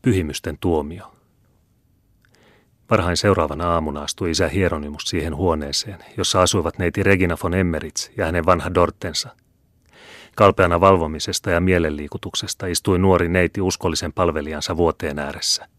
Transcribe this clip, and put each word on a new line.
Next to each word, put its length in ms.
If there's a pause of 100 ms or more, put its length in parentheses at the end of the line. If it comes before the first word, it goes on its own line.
Pyhimysten 580
tuomio. 540 (1800)
Varhain 280
seuraavana 560
aamuna 280
astui 300
isä 160
Hieronymus 560
siihen 320
huoneeseen, 640 (180)
jossa 240
asuivat 360
neiti 260
Regina 400
von 100
Emmerits 640
ja 80
hänen 200
vanha 280
Dortensa. 600 (1000)
Kalpeana 460
valvomisesta 680
ja 100
mielenliikutuksesta 1040
istui 320
nuori 300
neiti 320
uskollisen 520
palvelijansa 640
vuoteen 420
ääressä. 480 (120)